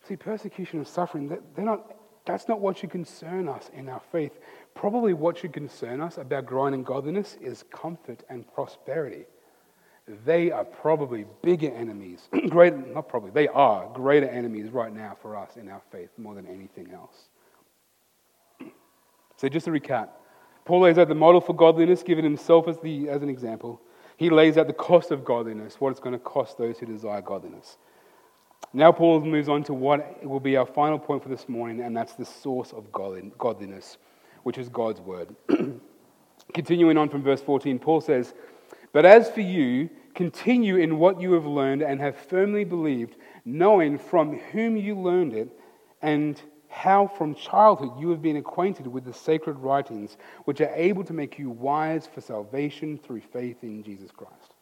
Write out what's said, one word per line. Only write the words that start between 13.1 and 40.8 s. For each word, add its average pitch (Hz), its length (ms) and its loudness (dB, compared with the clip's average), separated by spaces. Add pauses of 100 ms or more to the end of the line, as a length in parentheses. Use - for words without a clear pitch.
they 143 160 2
are 131 460 2
greater 135 340 2
enemies 117 420 -8
right 113 240 -6
now 107 280 -14
for 107 160 -14
us 95 180 -16
in 107 140 -20
our 98 120 -18 (100)
faith 87 260 -16
more 107 180 -16
than 95 120 -18
anything 95 440 -20
else. - 380 -20 (1300)
<clears throat> - 60 -20 (680)
So 135 120 -6
just 160 160 -6
to 170 60 -6
recap, 135 380 -6 (540)
Paul 180 180 2
lays 170 160 8
out 170 100 8
the 151 80 -2
model 170 260 8
for 175 120 -6
godliness, 165 500 6
given 160 200 2
himself 160 440 4
as 165 100 -6
the, 147 320 -8
as 143 140 -4
an 143 60 -4
example. 117 520 -10 (340)
He 170 140 0
lays 156 280 8
out 151 100 4
the 147 60 -6
cost 170 380 4
of 135 140 -4
godliness, 113 560 -4
what 135 80 0
it's 127 100 -6
gonna 127 200 -8
cost - 380 -6
those 117 200 -4
who 123 80 -12
desire 107 360 -8
godliness. 90 560 -12 (920)
Now 151 200 8
Paul 165 300 4
moves 151 280 -2
on 147 140 0
to 147 100 -8
what 143 520 -2
will 135 140 -6
be 135 160 0
our 127 100 2
final 151 320 -2
point 143 260 -6
for 131 60 -16
this 131 200 -12
morning, 117 320 -8
and 120 140 -10
that's 113 180 -8
the 123 120 -14
source 127 460 -10
of 104 200 -18
godlin-, 95 460 -12
godliness, 101 600 -8 (460)
which 123 140 -6
is 123 120 -12
God's 113 320 -4
word. 90 340 -14 (140)
<clears throat> 127 320 -2 (720)
Continuing 165 440 4
on 151 120 2
from 143 120 -6
verse 135 200 0
fourteen, 135 380 -2
Paul 156 220 2
says, 127 320 0 (580)
"But 156 140 6
as 220 240 12
for 226 120 -6
you, 156 480 -2 (260)
continue 196 600 0
in 160 200 2